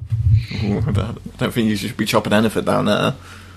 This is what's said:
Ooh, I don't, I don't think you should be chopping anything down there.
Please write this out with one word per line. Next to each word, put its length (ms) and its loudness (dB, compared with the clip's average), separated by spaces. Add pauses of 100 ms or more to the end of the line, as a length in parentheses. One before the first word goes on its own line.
(640)
Ooh, 160 0
I 120 -2
don't, 60 0
I 400 -6
don't 160 -2
think 160 2
you 80 0
should 180 -6
be 120 -2
chopping 260 2
anything 320 2
down 200 2
there. 300 2 (420)